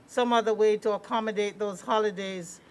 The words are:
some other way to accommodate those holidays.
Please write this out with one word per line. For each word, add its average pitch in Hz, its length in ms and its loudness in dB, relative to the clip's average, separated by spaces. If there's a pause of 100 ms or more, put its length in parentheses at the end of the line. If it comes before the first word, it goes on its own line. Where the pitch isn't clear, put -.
some 240 240 2
other 226 200 4
way 214 240 4
to 214 160 0
accommodate 208 680 -2
those 202 200 -6
holidays. 196 800 -2 (100)